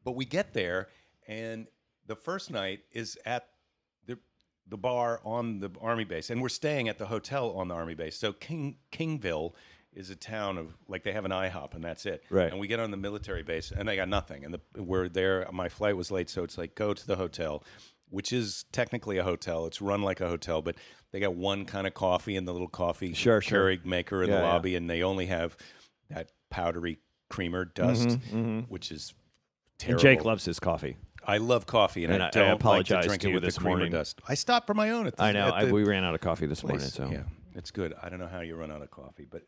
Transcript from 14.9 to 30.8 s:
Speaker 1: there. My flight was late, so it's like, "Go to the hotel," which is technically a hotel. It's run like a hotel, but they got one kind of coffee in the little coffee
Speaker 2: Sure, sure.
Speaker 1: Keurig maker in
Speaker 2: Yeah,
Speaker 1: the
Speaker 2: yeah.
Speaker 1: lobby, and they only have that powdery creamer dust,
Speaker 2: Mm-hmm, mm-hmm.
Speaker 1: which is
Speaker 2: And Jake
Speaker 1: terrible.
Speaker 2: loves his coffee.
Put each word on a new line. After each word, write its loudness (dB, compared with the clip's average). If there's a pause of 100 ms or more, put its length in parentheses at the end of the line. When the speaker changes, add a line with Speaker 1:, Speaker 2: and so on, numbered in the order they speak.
Speaker 1:
there. 2
My -4
flight 0
was -4
late, -2
so -4
it's -8
like, -6
"Go 0
to -8
the 0
hotel," -4 (480)
which -6
is -2
technically -2
a 2
hotel. -2
It's -8
run 0
like 0
a -2
hotel, -2
but -4 (380)
they -4
got 0
one 0
kind -4
of -4
coffee 2
in -2
the -4
little -4
coffee -2
Speaker 2:
Sure, 6
sure. 4
Speaker 1:
Keurig -2
maker 0
in 4
Speaker 2:
Yeah, 6
Speaker 1:
the 4
Speaker 2:
yeah. 4
Speaker 1:
lobby, 2
and -2
they 2
only 0
have -2 (540)
that -10 (180)
powdery -2 (320)
creamer -2
dust, 2
Speaker 2:
Mm-hmm, 0
mm-hmm. 0
Speaker 1:
which -10
is -12 (720)
Speaker 2:
And 4
Jake 4
Speaker 1:
terrible. 10
Speaker 2:
loves 0
his -2
coffee. -2 (280)